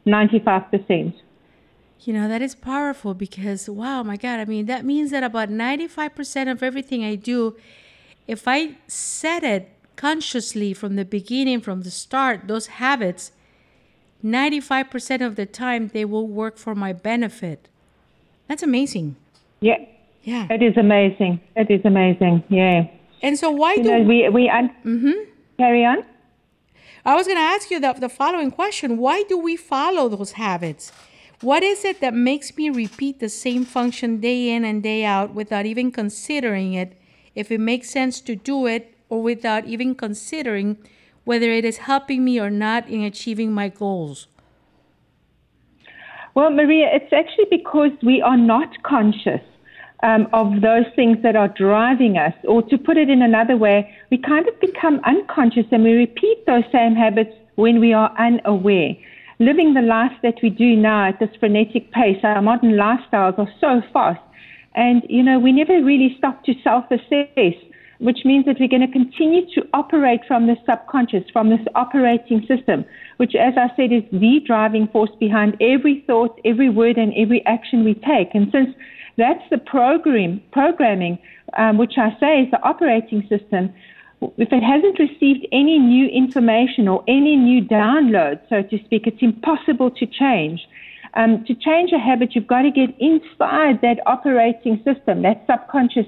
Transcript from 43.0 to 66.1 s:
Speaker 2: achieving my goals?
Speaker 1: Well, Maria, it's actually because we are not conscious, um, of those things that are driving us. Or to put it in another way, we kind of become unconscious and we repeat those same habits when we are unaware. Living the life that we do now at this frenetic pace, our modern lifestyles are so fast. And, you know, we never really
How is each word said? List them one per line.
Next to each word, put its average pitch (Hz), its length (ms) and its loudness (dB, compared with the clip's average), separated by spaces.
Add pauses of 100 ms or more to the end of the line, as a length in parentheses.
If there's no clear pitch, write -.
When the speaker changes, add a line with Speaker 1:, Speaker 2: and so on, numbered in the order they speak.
Speaker 2:
achieving 220 480 -6
my 208 180 -4
goals? 185 600 -8 (2000)
Speaker 1:
Well, 302 160 4
Maria, 302 420 4
it's 294 200 0
actually 330 380 2
because 294 400 0 (120)
we 254 200 2
are 254 140 4
not 233 480 2
conscious, 214 560 0 (640)
um, 220 300 2
of 202 300 0
those 226 240 4 (100)
things 226 260 4
that 220 140 2
are 202 120 2
driving 214 680 2
us. 160 180 0 (100)
Or 226 180 4
to 277 160 0
put 320 180 0
it 302 140 4
in 254 120 6
another 233 340 4
way, 208 360 2 (180)
we 254 80 0
kind 302 300 0
of 453 120 -6
become 330 440 0
unconscious 247 640 2
and 220 140 4
we 226 80 6
repeat 240 540 0
those 240 260 2
same 233 220 4
habits 220 400 0 (220)
when 233 240 4
we 233 120 4
are 220 260 2
unaware. 202 800 0 (420)
Living 294 360 4
the 262 80 4
life 226 300 2 (100)
that 233 200 0
we 226 80 2
do 233 260 4
now 214 320 4
at 190 120 -4
this 214 180 0
frenetic 220 540 0
pace, 208 300 2
our 208 180 2
modern 226 320 2
lifestyles 208 640 0
are 202 220 -4
so 254 220 2 (100)
fast. 175 280 0 (540)
And, 240 340 4
you 247 140 2
know, 262 160 4
we 262 140 4
never 302 300 4
really 262 360 4